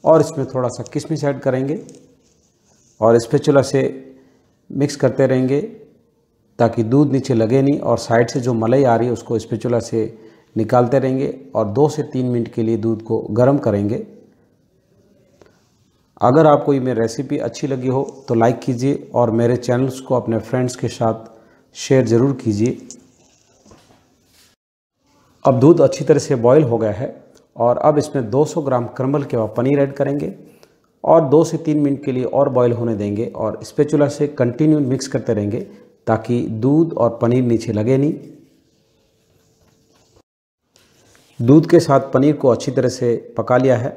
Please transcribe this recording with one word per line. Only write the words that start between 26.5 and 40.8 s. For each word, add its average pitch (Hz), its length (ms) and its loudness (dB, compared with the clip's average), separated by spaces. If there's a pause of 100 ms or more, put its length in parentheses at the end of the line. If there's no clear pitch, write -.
हो 117 140 0
गया 107 160 -2
है 120 220 -8 (400)
और 120 240 0
अब 147 180 2
इसमें 127 320 -4
दो 135 160 2
सौ 156 160 -6
ग्राम 127 260 -2 (100)
crumble 135 260 -2
किया 131 180 -4
हुआ 110 120 -4
पनीर 139 260 0
ऐड 139 160 -2
करेंगे 143 380 -4 (720)
और 160 260 4
दो 156 140 6
से 160 160 -4
तीन 151 200 -2
मिनट 139 260 -2
के 135 60 -4
लिए 127 140 -4
और 139 240 0
boil 123 240 2
होने 113 220 -4
देंगे 104 320 -4
और - 360 -6
स्पैचुला 147 460 0
से 143 200 -4
continue 151 520 0
mix 131 260 -2
करते 117 260 -4
रहेंगे 104 340 -4 (400)
ताकि 120 320 -2 (220)
दूध 156 320 2
और - 280 0
पनीर 123 220 2
नीचे 117 300 -2
लगे 110 240 0
नहीं। 143 160 0 (3250)